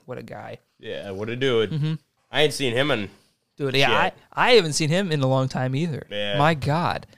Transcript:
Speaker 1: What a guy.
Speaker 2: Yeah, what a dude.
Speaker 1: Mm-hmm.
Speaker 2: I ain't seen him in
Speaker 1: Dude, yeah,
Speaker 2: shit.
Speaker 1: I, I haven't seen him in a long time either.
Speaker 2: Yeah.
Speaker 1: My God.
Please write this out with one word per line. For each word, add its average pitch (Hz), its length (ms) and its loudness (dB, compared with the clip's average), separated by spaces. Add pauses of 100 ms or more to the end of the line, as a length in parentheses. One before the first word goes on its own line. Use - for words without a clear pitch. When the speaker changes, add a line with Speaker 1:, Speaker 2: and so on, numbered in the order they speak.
Speaker 1:
What 123 120 -12
a 120 60 -12
guy. 110 360 -14 (200)
Speaker 2:
Yeah, 98 320 -10
what 101 180 -6
a 117 60 -6
dude. 120 360 2
Speaker 1:
Mm-hmm. 156 220 -2 (380)
Speaker 2:
I 131 120 2
ain't 151 100 2
seen 123 200 -2
him 139 180 0
in 104 180 -2 (480)
Speaker 1:
Dude, 135 180 -4
yeah, 135 300 4
Speaker 2:
shit. 190 80 -4 (200)
Speaker 1:
I, 180 160 2
I - 60 6
haven't 165 180 4
seen 156 160 0
him 180 220 0
in 151 100 0
a 131 60 2
long 131 200 2
time 131 280 -4
either. 156 340 -4
Speaker 2:
Yeah. 104 280 -4
Speaker 1:
My 156 160 4
God. 143 540 -2 (100)